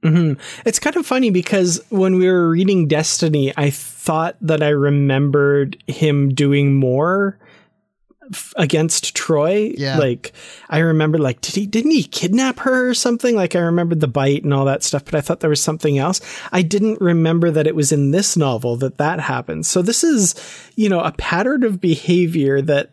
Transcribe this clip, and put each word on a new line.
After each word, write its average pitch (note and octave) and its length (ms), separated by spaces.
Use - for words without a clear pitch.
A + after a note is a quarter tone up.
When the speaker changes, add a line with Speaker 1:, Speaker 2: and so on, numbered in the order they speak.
Speaker 1:
Mm-hmm. D#3+ 380
It's A3+ 120
kind - 180
of E4 80
funny B3+ 240
because F3+ 500
when F#3+ 260
we F#3 100
were F3+ 220
reading F3 400
Destiny, D3+ 720
I C#3+ 100
thought - 720
that D#3 220
I D3 80
remembered C#3+ 1040
him C#3+ 440
doing C#3 440
more D#3+ 640
f-, - 240
against D#3 580
Troi. E3+ 640
Speaker 2:
Yeah. C3+ 220
Speaker 1:
Like, B2+ 340
I D3+ 80
remember, D#3 400
like, C3+ 240
did - 120
he, G3+ 120
didn't A3+ 240
he C4+ 140
kidnap B3 560
her B3+ 280
or B3 60
something? A#3+ 420
Like, F3+ 180
I F3+ 40
remembered E3+ 420
the D3+ 80
bite C#3 340
and C#3+ 120
all C3+ 100
that C#3 180
stuff, - 220
but - 120
I D3+ 40
thought E3 200
there D#3+ 100
was D3 120
something D#3 360
else. D#3+ 240
I F#3 120
didn't G3+ 400
remember E3+ 480
that D3+ 160
it D#3 100
was D3 160
in C#3+ 180
this F#3 280
novel B2 400
that C3 180
that D#3 240
happened. C#3+ 460
So F3+ 160
this A3+ 200
is, A#3 320
you G#3+ 120
know, F3+ 120
a C4 120
pattern A#3+ 500
of G#3+ 160
behavior E3 840
that C#3+ 300